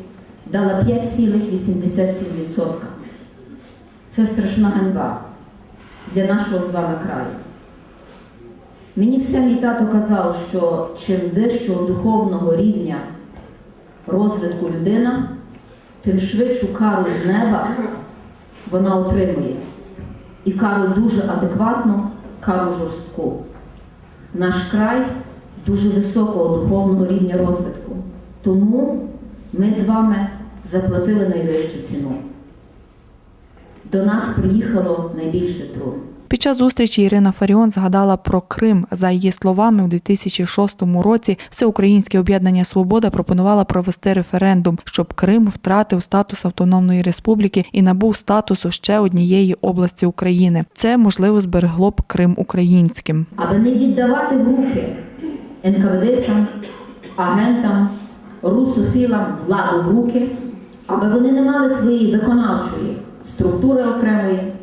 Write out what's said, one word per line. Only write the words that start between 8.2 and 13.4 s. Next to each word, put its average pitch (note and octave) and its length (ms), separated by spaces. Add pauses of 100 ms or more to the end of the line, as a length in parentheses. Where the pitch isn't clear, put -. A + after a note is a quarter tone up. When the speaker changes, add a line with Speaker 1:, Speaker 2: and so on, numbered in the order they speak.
Speaker 1:
Мені A#3+ 240
все B3+ 220
мій A#3+ 140
тато A3+ 360
казав, G3+ 460 (120)
що E3 380 (180)
чим F#3 140 (160)
вищого G3+ 500
духовного F#3 680
рівня F3+ 420 (1120)